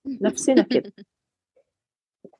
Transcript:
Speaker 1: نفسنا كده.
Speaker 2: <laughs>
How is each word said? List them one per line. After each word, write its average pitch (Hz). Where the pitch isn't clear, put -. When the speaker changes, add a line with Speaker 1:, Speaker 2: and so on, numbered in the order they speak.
Speaker 1:
نفسنا 254
كده. -
Speaker 2:
<laughs> 202